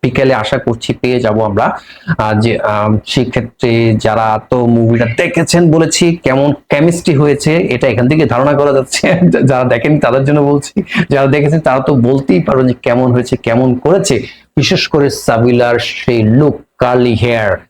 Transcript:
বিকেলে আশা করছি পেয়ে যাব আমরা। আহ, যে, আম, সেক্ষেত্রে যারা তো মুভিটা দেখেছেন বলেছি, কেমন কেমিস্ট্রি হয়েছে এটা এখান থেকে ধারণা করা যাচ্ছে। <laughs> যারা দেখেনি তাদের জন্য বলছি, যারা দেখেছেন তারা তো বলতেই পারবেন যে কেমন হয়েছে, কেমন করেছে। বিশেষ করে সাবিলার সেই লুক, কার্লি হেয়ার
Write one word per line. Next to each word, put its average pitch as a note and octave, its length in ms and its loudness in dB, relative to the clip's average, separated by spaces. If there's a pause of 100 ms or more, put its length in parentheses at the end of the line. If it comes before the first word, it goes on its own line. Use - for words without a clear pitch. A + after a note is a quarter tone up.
বিকেলে C3 300 2
আশা A2 240 -2
করছি A#2 360 -2
পেয়ে B2 260 -2
যাব A2 220 0
আমরা। G#2+ 240 0 (520)
আহ, G#2+ 220 0
যে, A2 200 0
আম, G#2+ 460 -2
সেক্ষেত্রে B2 640 -2 (220)
যারা A2 460 0 (100)
তো B2 160 0
মুভিটা A#2 400 2 (120)
দেখেছেন E3+ 540 2
বলেছি, D#3+ 340 0 (100)
কেমন C#3 380 0 (160)
কেমিস্ট্রি E3 460 0
হয়েছে D3 420 0
এটা C#3 300 -2
এখান A#2+ 220 0
থেকে D#3 160 2
ধারণা B2+ 280 0
করা C#3 200 0
যাচ্ছে। - 320 -2 (220)
<laughs> - 220 2
যারা B2+ 140 0
দেখেনি B2+ 360 0
তাদের C3+ 260 0
জন্য D3 160 2
বলছি, C#3+ 320 -2 (360)
যারা C#3 180 2
দেখেছেন C#3+ 320 0
তারা C3+ 200 0
তো C#3 160 -2
বলতেই C3+ 460 0
পারবেন C3 260 0
যে B2 140 0
কেমন B2+ 300 0
হয়েছে, B2 260 0
কেমন B2 380 0
করেছে। D#3 400 0 (400)
বিশেষ F3 320 0
করে C#3+ 220 0
সাবিলার A#2+ 680 0
সেই A#2 440 -2
লুক, B2 320 2 (220)
কার্লি B2 380 2
হেয়ার A2 360 0 (180)